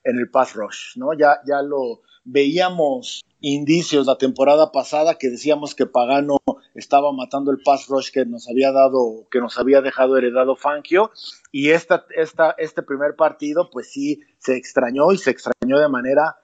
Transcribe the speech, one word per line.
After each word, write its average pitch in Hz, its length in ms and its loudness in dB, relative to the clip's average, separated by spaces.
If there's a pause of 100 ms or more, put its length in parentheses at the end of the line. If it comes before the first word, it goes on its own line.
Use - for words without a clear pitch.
en 123 160 -2
el 123 100 -6
pass 127 240 0
rush, - 420 -12
¿no? 131 220 -4
Ya, 147 260 4
ya 143 160 -2
lo 139 420 -6 (220)
veíamos 143 1000 -2 (180)
indicios 147 680 0
la 131 100 2
temporada 143 540 2
pasada 151 480 -2
que 135 100 -4
decíamos 143 460 -4
que 131 120 0
Pagano 139 500 0 (400)
estaba 139 360 2
matando 135 380 -6
el 135 80 -2
pass 139 300 0
rush 135 240 -4
que 131 120 0
nos 120 240 -12
había 131 220 2
dado, 131 580 2
que 127 120 0
nos 117 180 -8
había 135 240 4
dejado 131 340 2
heredado 127 380 2
Fangio, 147 560 0 (400)
y 143 200 0
esta, 170 360 0 (100)
esta, 160 400 0
este 160 280 -8
primer 147 320 -4
partido, 151 540 -2
pues - 200 -12
sí, 143 300 -6 (180)
se 131 180 -2
extrañó 127 540 0
y 196 80 2
se 131 140 -2
extrañó 123 480 0
de 151 80 4
manera 139 560 0